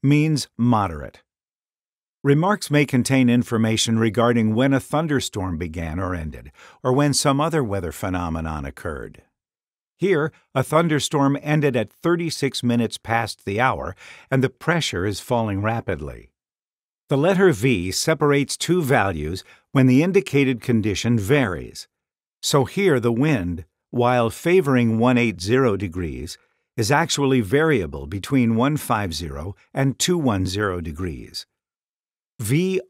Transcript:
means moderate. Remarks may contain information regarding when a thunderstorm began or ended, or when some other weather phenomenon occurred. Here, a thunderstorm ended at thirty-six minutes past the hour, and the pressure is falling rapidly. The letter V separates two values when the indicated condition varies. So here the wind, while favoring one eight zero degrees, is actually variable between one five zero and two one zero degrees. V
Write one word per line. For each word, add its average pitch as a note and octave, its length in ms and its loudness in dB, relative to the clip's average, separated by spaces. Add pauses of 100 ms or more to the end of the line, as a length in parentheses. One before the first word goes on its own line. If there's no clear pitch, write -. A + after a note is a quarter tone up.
means D3 460 2 (100)
moderate. G2 640 -2 (1000)
Remarks E3 480 2
may D3 140 4
contain C3 460 2
information A2+ 680 2
regarding A#2 560 2
when C3+ 200 2
a C3 40 4
thunderstorm A#2+ 800 -4
began E2 420 -6
or F#2 160 -4
ended, D#2 380 -10 (320)
or B2+ 80 2
when C#3+ 220 2
some C#3 260 0
other D#3 240 0
weather F#2+ 280 -4
phenomenon E2 760 -4
occurred. C2+ 560 -12 (760)
Here, D#3+ 340 0 (240)
a C3+ 80 2
thunderstorm D3 800 2
ended D3 360 0
at A2 140 -2
thirty-six E3+ 720 -2
minutes A#2+ 360 0
past A2+ 480 -4
the G2+ 120 -4
hour, A#2+ 380 -2 (340)
and C3 140 2
the B2+ 60 0
pressure D3 560 -2
is G#2 120 -4
falling A2 440 -2
rapidly. D2+ 680 -6 (800)
The C#3+ 80 0
letter F3+ 360 4
V F#2+ 380 0
separates C#3+ 640 0
two F3 260 0
values F#2+ 600 0 (300)
when C3 140 6
the B2+ 160 6
indicated C#3 580 0
condition A2 580 0
varies. F#2+ 720 -2 (540)
So C#3 220 2
here E3 360 2
the A#2+ 120 2
wind, G#2 520 -2 (260)
while A#2+ 400 2
favoring C3 680 2
one B2 180 4
eight A#2 240 0
zero A2+ 360 2
degrees, D#2+ 600 -6 (400)
is A2 140 -2
actually C#3+ 500 2
variable F#2+ 640 0
between A2+ 500 0
one C#3 200 0
five G#2 380 -4
zero D#2+ 420 -10 (160)
and C3+ 260 -2
two F3 200 0
one G#2+ 260 0
zero F#2 380 -2
degrees. D#2+ 640 -10 (920)
V F3 520 0